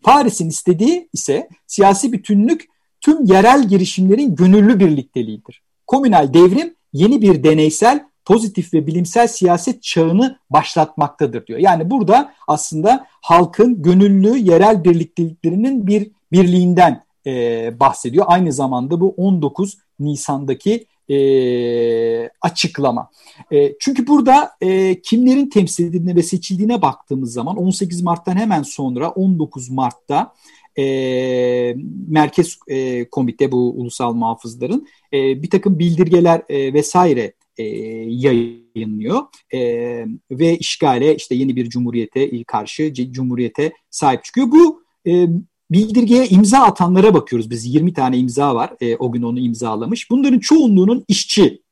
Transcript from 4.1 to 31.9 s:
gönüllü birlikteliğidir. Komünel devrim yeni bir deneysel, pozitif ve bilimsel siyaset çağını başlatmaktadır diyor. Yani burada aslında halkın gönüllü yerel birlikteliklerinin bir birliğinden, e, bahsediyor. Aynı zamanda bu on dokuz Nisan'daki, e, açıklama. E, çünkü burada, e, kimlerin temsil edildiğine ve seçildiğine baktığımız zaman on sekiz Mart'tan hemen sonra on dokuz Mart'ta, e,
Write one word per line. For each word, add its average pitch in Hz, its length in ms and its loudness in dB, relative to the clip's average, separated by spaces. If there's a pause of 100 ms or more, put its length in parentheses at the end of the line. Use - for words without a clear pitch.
gönüllü 196 460 4
birlikteliğidir. 127 840 -2 (240)
Komünel 190 480 2
devrim 196 400 4 (180)
yeni 214 300 2
bir 160 220 4
deneysel, 156 600 2 (200)
pozitif 202 500 0
ve 151 120 0
bilimsel 180 400 0
siyaset 180 560 -2
çağını 180 560 0 (120)
başlatmaktadır 147 960 -2
diyor. 113 120 -10
Yani 170 320 2
burada 240 420 0 (160)
aslında 160 580 -2 (140)
halkın 185 600 2
gönüllü 196 560 4
yerel 185 460 4
birlikteliklerinin 175 1000 -2
bir 208 240 0 (220)
birliğinden, 180 720 4 (220)
e, 135 60 -6 (480)
bahsediyor. 139 480 0
Aynı 175 240 2
zamanda 131 480 -4
bu 190 160 0
on 185 260 0
dokuz 180 360 -6 (200)
Nisan'daki, 143 880 -4 (240)
e, 139 60 0 (1200)
açıklama. 143 680 -4 (420)
E, 143 280 2
çünkü 247 260 -4
burada, 277 440 2 (100)
e, 190 420 0
kimlerin 254 460 2
temsil 175 360 -2
edildiğine 175 320 -4
ve 170 60 2
seçildiğine 190 600 -4
baktığımız 131 500 -6
zaman 131 240 -6
on 185 140 -2
sekiz 175 320 -6
Mart'tan 175 340 -4
hemen 196 260 -2
sonra 135 480 -8
on 185 280 -2
dokuz 127 320 -8
Mart'ta, 131 600 -6 (460)
e, 127 960 -2 (340)